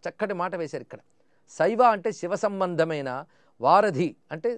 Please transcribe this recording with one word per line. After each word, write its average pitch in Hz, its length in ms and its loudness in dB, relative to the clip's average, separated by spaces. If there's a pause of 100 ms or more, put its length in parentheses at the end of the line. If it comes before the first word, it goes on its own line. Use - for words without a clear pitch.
చక్కటి 202 380 -6
మాట 180 200 -6
వేశారు 143 260 -8
ఇక్కడ. - 120 -18 (580)
శైవ 214 240 2 (140)
అంటే 202 140 -4 (100)
శివ 175 240 -4
సంబంధమైన, 165 680 -2 (560)
వారధి 175 420 4 (260)
అంటే 160 240 -4